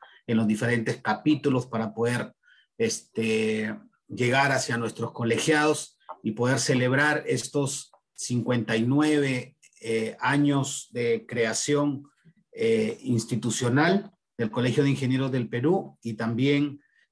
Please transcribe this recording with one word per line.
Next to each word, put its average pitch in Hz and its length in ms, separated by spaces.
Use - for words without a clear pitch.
en 117 120
los 113 100
diferentes 117 520
capítulos 131 680
para 110 260
poder, 117 400
este, 110 960
llegar 135 440
hacia 127 260
nuestros 113 340
colegiados 151 880
y 113 80
poder 123 280
celebrar 135 680
estos 135 640
cincuenta 120 640
y 113 60
nueve, 143 760
eh, 113 380
años 139 720
de 117 360
creación, 131 760
eh, 113 440
institucional 127 1120
del 113 120
Colegio 127 340
de 139 80
Ingenieros 131 380
del 127 200
Perú 147 520
y 113 120
también, 135 640